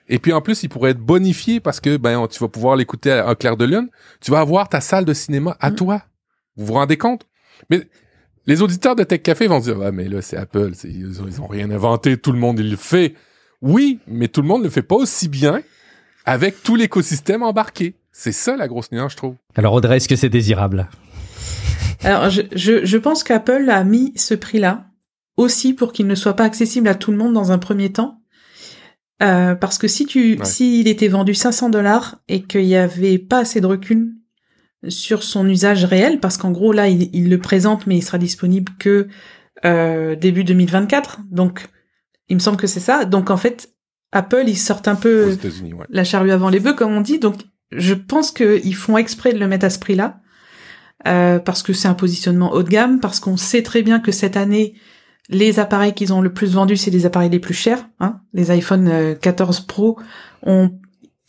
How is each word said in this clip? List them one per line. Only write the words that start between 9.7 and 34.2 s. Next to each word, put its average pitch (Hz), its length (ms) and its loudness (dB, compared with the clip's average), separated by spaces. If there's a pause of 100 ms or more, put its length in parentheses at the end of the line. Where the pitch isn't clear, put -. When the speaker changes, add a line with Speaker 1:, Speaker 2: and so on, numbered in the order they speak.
Speaker 1:
Ouais, 98 140 -4
mais 92 160 -6
là, 95 140 -6
c'est - 160 -10
Apple, 101 360 -2
c'est, 87 140 -18
ils 92 340 -12
ont, 95 60 -10
ils 90 120 -12
ont 95 60 -12
rien 104 240 -8
inventé, 117 460 0
tout 127 160 -2
le 123 60 0
monde, 120 200 0
il 107 120 -2
le 101 60 -4
fait. » 170 380 0 (460)
Oui, 233 460 2
mais 117 220 -4
tout - 120 -2
le 139 60 0
monde 214 140 0
ne 202 60 -2
le 147 40 -2
fait 131 120 -2
pas - 120 -2
aussi 233 340 0
bien 147 340 0 (640)
avec 139 380 -2
tout 226 140 2
l'écosystème 196 680 0
embarqué. 202 540 -4 (160)
C'est - 180 -8
ça, 254 260 -4
la 175 120 -6
grosse 120 240 -10
nuance, 131 200 -6
je - 40 -20
trouve. 131 180 -10 (220)
Speaker 3:
Alors, 107 160 2
Audrey, 120 240 4
est-ce 123 120 0
que 135 60 4
c'est 127 140 2
désirable ? 101 600 0 (1160)
Speaker 2:
Alors, 190 260 2
je, 202 120 0 (120)
je, 196 300 2
je 190 120 2
pense 294 280 0
qu'Apple 254 440 2
a 196 140 2
mis 233 320 2
ce - 200 -2
prix-là 214 520 -2 (500)
aussi 247 380 2
pour 233 180 -4
qu'il 202 140 -2
ne 196 80 0
soit 196 200 0
pas 220 100 2
accessible 226 420 0
à 196 80 4
tout 202 160 -6
le 208 60 0
monde 226 180 0
dans 196 160 0
un 185 80 2
premier 196 320 -4
temps. 226 300 -4 (1040)
Euh, 180 320 4
parce 180 220 -4
que 220 100 -2
si 294 180 -2
tu, 233 320 2
Speaker 1:
Ouais. 104 60 -6
Speaker 2:
s'il 233 420 2
était 214 220 2
vendu 196 260 2
cinq 240 180 0
cents 240 180 -2
dollars 214 480 0 (100)
et 190 140 -4
qu'il 190 220 0
y 185 120 4
avait 185 420 2
pas 247 220 0
assez 226 200 -2
de 185 60 0
recul 220 460 0 (760)